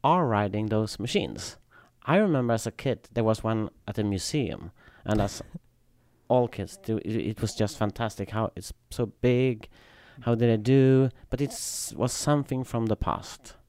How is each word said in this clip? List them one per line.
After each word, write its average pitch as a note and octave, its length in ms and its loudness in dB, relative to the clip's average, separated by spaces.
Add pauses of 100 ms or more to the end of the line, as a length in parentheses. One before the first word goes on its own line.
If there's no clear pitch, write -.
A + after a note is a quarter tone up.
are E3 240 4
riding G#2 400 0
those G#2+ 320 0
machines. - 580 -4 (480)
I D#3 120 4
remember C#3 360 4
as A2 140 -2
a G#2+ 40 -4
kid, - 420 -4
there A#2 100 0
was A2 200 2
one A2 260 -2 (180)
at G#2 80 -8
the G#2+ 80 0
museum. G2+ 680 -2 (340)
And G#2+ 160 2
as G2+ 200 -2 (440)
<laughs> - 420 -20
all B2 200 4
kids - 300 -8
do, A2 200 -4
it, G#2+ 180 -4
it G#2+ 260 -4
was A2 140 -2
just G#2 220 -2
fantastic G#2 540 -4
how A2 240 -2
it's - 160 -12 (200)
so A#2 160 -4 (140)
big, B2 480 2 (520)
how A#2+ 140 2
did A#2 160 4
I A2 60 4
do? C3 520 6 (200)
But B2+ 120 -4
it C#3+ 80 -2 (460)
was B2 180 -2
something C#3 500 0
from A2+ 240 -2
the G#2+ 80 2
past. - 600 -6 (140)